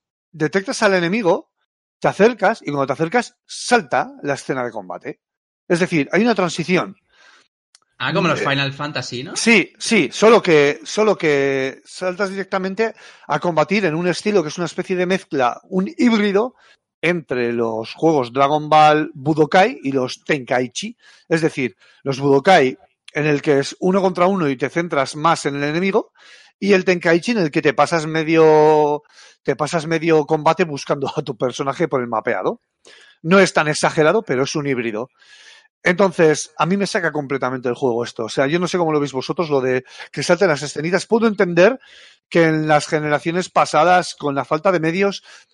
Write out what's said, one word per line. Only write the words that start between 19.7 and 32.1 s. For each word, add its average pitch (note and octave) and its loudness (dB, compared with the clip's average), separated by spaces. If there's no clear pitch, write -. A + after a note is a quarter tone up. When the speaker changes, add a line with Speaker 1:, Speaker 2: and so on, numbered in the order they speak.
Speaker 1:
y C3+ -4
los C3 -4
Tenkaichi. C3 -4
Es E3 0
decir, C#3 -4
los C3+ -6
Budokai C#3 4
en D3+ -2
el C#3+ 0
que C#3+ 2
es - -4
uno F#3 2
contra F3+ 4
uno F#3 0
y C3+ -2
te C3 -4
centras D#3+ -2
más D#3 0
en C#3+ 2
el C#3+ -2
enemigo, F#3+ -2
y G3 4
el F#3 4
Tenkaichi F3 2
en A#3 0
el D#3+ 0
que D#3 -2
te D3 2
pasas D3+ 0
medio, D#3 4
te C#3 -2
pasas D3+ -4
medio D#3+ 2
combate D#3 0
buscando C#3 -4
a D3+ -4
tu C#3 -8
personaje C#3 -4
por C3 -2
el A#2+ -4
mapeado. A2+ -4